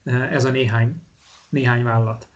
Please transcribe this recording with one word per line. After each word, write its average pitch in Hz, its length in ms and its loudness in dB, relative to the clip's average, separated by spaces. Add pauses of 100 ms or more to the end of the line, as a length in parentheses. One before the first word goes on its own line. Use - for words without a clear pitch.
eh, 127 300 -2
ez 131 120 2
a 131 60 2
néhány, 120 520 0 (460)
néhány 123 340 0
vállalat. 113 540 -2